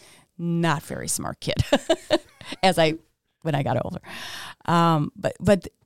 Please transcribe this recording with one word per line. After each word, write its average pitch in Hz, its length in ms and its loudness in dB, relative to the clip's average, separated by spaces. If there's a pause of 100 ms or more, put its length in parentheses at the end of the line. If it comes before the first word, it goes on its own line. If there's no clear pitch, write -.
(380)
not 170 440 0
very - 260 -10
smart - 320 -6
kid." - 140 -4 (560)
<laughs> - 520 -4
As 185 160 4
I, 160 160 4 (480)
when 156 120 -2
I 143 80 0
got 120 220 0
older, - 160 -6 (680)
um, 165 500 4
but, - 240 -4
but 196 280 2 (180)